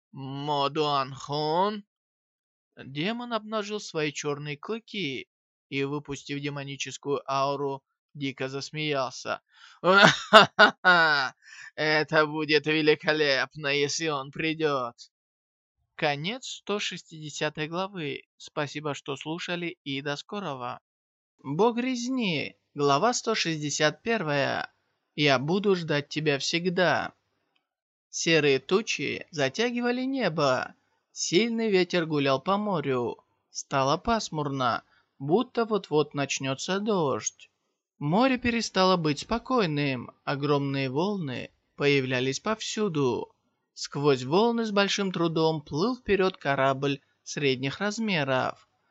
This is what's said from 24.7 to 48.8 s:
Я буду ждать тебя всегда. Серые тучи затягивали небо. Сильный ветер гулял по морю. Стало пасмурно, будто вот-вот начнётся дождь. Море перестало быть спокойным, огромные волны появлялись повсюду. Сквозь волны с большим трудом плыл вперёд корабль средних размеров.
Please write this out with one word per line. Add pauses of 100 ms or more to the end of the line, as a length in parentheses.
Я
буду
ждать
тебя
всегда. (960)
Серые
тучи
затягивали
небо. (380)
Сильный
ветер
гулял
по
морю. (280)
Стало
пасмурно, (360)
будто
вот-вот
начнётся
дождь. (480)
Море
перестало
быть
спокойным, (140)
огромные
волны (240)
появлялись
повсюду. (380)
Сквозь
волны
с
большим
трудом
плыл
вперёд
корабль (220)
средних
размеров. (240)